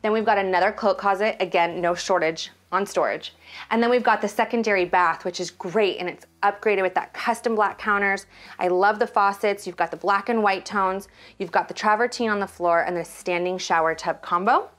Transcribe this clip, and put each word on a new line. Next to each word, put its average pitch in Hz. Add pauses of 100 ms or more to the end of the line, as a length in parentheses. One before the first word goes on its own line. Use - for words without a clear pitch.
Then 214
we've 220
got 214
another 185
coat 196
closet, 202
again, 170
no 175
shortage 170 (200)
on 190
storage. 156 (360)
And 226
then 233
we've 247
got 220
the 208
secondary 208
bath, 175
which 180
is 175
great, 190
and 180
it's - (160)
upgraded 202
with 185
that -
custom 233
black 208
counters. 202 (320)
I 185
love 196
the 226
faucets. 202
You've 180
got 170
the 165
black 196
and 226
white 196
tones. 196 (300)
You've 180
got 185
the -
travertine 226
on 208
the 196
floor 170
and 180
the 170
standing 180
shower 165
tub 165
combo. 226 (100)